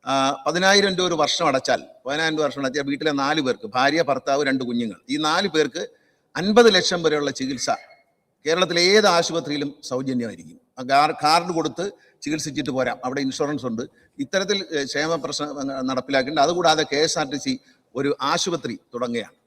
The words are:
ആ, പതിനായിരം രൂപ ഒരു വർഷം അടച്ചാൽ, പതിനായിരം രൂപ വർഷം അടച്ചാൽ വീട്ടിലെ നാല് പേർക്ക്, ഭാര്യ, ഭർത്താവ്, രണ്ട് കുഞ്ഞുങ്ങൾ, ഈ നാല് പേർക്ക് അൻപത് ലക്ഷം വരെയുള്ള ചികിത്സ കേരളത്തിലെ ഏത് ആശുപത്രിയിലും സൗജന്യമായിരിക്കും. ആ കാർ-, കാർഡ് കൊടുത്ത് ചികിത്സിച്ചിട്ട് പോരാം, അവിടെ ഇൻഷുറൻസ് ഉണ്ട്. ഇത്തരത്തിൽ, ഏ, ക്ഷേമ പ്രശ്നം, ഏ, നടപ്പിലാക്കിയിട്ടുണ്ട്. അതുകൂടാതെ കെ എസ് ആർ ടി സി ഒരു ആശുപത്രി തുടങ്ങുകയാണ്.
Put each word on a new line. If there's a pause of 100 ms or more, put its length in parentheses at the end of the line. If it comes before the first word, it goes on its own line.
ആ,
പതിനായിരം
രൂപ
ഒരു
വർഷം
അടച്ചാൽ, (220)
പതിനായിരം
രൂപ
വർഷം
അടച്ചാൽ
വീട്ടിലെ
നാല്
പേർക്ക്,
ഭാര്യ,
ഭർത്താവ്,
രണ്ട്
കുഞ്ഞുങ്ങൾ, (140)
ഈ
നാല്
പേർക്ക് (500)
അൻപത്
ലക്ഷം
വരെയുള്ള
ചികിത്സ (760)
കേരളത്തിലെ
ഏത്
ആശുപത്രിയിലും
സൗജന്യമായിരിക്കും. (180)
ആ
കാർ-,
കാർഡ്
കൊടുത്ത് (320)
ചികിത്സിച്ചിട്ട്
പോരാം,
അവിടെ
ഇൻഷുറൻസ്
ഉണ്ട്. (360)
ഇത്തരത്തിൽ,
ഏ,
ക്ഷേമ
പ്രശ്നം,
ഏ,
നടപ്പിലാക്കിയിട്ടുണ്ട്.
അതുകൂടാതെ
കെ
എസ്
ആർ
ടി
സി (340)
ഒരു
ആശുപത്രി (160)
തുടങ്ങുകയാണ്. (140)